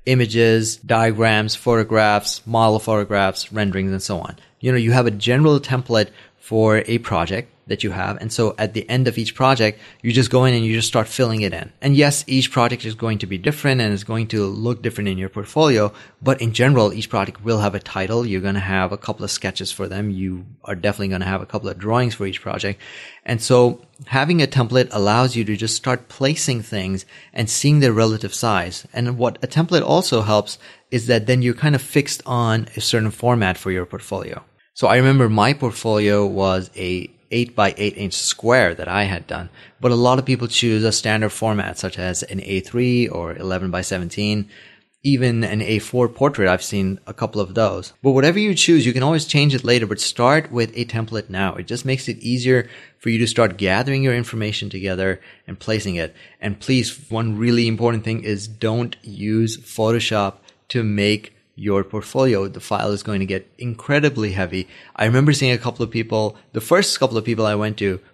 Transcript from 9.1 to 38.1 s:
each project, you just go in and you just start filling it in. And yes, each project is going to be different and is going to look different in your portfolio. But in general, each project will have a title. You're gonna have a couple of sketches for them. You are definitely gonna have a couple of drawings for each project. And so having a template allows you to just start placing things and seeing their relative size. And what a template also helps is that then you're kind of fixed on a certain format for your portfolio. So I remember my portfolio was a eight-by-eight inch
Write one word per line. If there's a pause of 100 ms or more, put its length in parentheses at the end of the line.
each
project, (200)
you
just
go
in
and
you
just
start
filling
it
in.
And
yes,
each
project
is
going
to
be
different
and
is
going
to
look
different
in
your
portfolio. (300)
But
in
general,
each
project
will
have
a
title.
You're
gonna
have
a
couple
of
sketches
for
them.
You (180)
are
definitely
gonna
have
a
couple
of
drawings
for
each
project. (440)
And
so (200)
having
a
template
allows
you
to
just
start
placing
things (280)
and
seeing
their
relative
size.
And
what
a
template
also
helps (320)
is
that
then
you're
kind
of
fixed
on
a
certain
format
for
your
portfolio. (320)
So
I
remember
my
portfolio
was
a (180)
eight-by-eight
inch